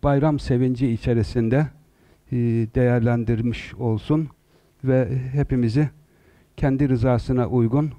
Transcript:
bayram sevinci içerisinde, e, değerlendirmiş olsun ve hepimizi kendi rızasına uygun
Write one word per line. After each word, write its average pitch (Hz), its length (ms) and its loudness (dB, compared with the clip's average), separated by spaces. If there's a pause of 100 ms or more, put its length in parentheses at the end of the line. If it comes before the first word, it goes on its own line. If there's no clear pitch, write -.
bayram 143 360 2
sevinci 127 520 0
içerisinde, 117 760 0 (680)
e, 127 40 -4 (380)
değerlendirmiş 120 1000 0
olsun 123 540 -2 (560)
ve 131 240 2 (240)
hepimizi 135 580 0 (680)
kendi 139 320 0
rızasına 123 600 0
uygun 127 500 0